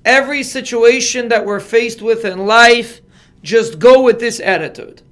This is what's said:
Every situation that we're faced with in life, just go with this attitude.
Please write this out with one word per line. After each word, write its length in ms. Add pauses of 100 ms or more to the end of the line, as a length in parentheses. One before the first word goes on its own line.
Every 380
situation 840
that 160
we're 140
faced 400
with 260
in 200
life, 560 (400)
just 380
go 240
with 160
this 200
attitude. 600 (100)